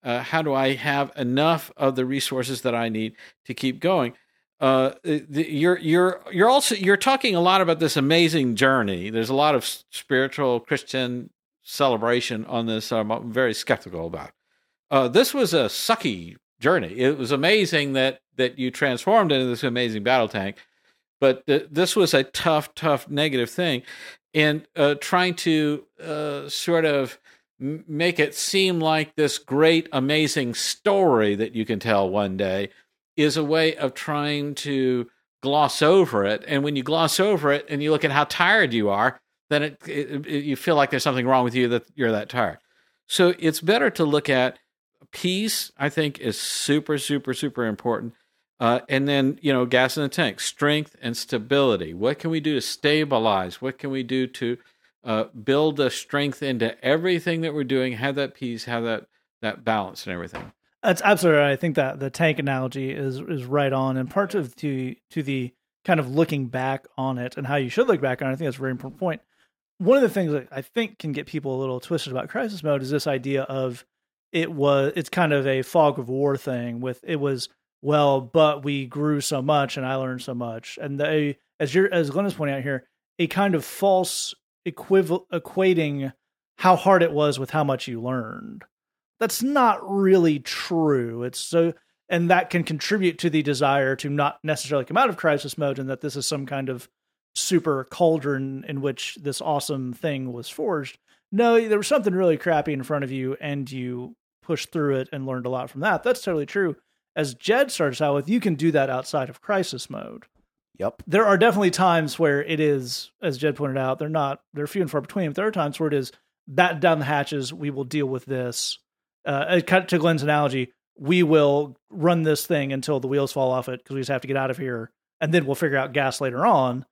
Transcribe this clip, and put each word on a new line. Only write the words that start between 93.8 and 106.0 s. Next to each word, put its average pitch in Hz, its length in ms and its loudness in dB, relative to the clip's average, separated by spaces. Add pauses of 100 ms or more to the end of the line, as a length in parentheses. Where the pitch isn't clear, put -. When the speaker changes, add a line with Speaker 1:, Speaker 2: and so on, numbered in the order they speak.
Speaker 2:
to 147 120 -8
not 143 360 -2
necessarily 143 400 -2
come 160 120 -4
out 254 120 4
of 180 80 -4
crisis 147 420 -2
mode 139 220 -2
and 135 100 -8
that 131 120 -8
this 139 120 -6
is 139 100 -8
some 139 220 -4
kind 135 220 -6
of 123 200 -10 (460)
super 156 560 0
cauldron 135 800 0
in 139 120 -6
which 135 400 -6
this 143 200 -6
awesome 135 520 -4
thing 131 400 -6
was 120 160 -12
forged. 175 500 -6 (320)
No, 233 360 4
there 214 120 2
was 208 80 -2
something 202 280 2
really 180 220 4
crappy 151 360 0
in 135 100 -4
front 143 220 -2
of 127 60 -6
you 131 300 -4
and 143 300 -6
you 123 440 -8 (280)
pushed - 280 -6
through 143 260 0
it 131 160 -4
and 139 120 -8
learned 127 220 -6
a 127 40 -4
lot 127 200 -6
from 135 100 -12
that. 180 220 0